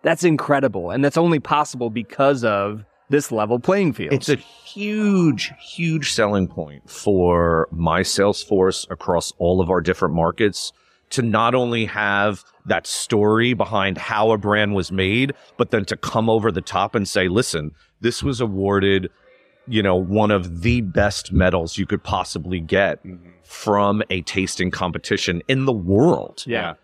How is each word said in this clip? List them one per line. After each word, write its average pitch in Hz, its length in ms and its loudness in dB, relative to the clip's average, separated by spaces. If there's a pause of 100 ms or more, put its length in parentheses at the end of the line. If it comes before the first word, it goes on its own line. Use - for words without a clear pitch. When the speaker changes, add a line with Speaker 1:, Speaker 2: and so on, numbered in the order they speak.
Speaker 1:
that's 160 200 0
incredible. 135 680 0
And 127 120 0
that's 147 140 2
only 165 220 4
possible 135 500 -2
because 120 540 0
of 104 420 -2 (240)
this 143 220 0
level 110 280 0
playing 185 340 2
field. 92 200 -4
Speaker 2:
It's 135 160 -2
a 147 60 4
huge, 202 1200 -2
huge 160 520 -4
selling 101 360 0
point 73 420 -12
for 87 840 2
my 82 320 0
sales 98 400 0
force 92 460 2
across 87 500 -2
all 90 220 2
of 85 80 0
our 90 120 2
different 82 320 0
markets 85 580 0 (400)
to - 100 -2
not 117 340 2
only 120 300 0
have 101 580 0 (220)
that 92 220 -2
story 110 680 2
behind 98 440 -2
how 110 340 0
a 110 60 4
brand 104 380 2
was 92 160 -2
made, 101 420 0 (240)
but 120 140 0
then 107 140 0
to - 100 -4
come 113 340 -2
over 110 220 2
the 87 100 -4
top 98 340 -2
and 101 120 0
say, 92 200 0
"Listen, 85 440 -2 (300)
this 117 220 -2
was 127 180 -2
awarded, 98 680 2 (580)
you 110 160 0
know, 95 120 4
one 101 360 2
of 87 300 -2
the 120 200 2
best 101 500 -2
medals 92 460 2
you 98 80 -2
could 98 180 -4
possibly 90 560 -6
get 85 460 0
Speaker 3:
Mm-hmm. 87 240 -18 (140)
Speaker 2:
from 101 680 0
a 92 140 -2
tasting 92 480 -2
competition 87 760 -4
in 131 180 0
the 135 80 2
world." 98 720 2
Speaker 1:
Yeah. 104 260 -4 (100)